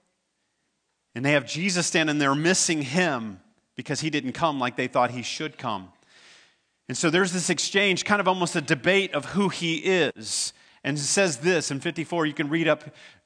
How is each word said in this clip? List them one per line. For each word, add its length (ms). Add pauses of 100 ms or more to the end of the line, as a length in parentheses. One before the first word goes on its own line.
(1160)
And 100
they 60
have 140
Jesus 420
standing 300
there 180
missing 460
him 580 (380)
because 240
he 80
didn't 240
come 260
like 160
they 140
thought 220
he 120
should 340
come. 360 (960)
And 80
so 120
there's 220
this 180
exchange, 540
kind 160
of 80
almost 300
a 40
debate 520
of 100
who 240
he 300
is. 720 (320)
And 140
it 40
says 360
this 340
in 80
fifty-four, 460
you 80
can 160
read 180
up, 160 (420)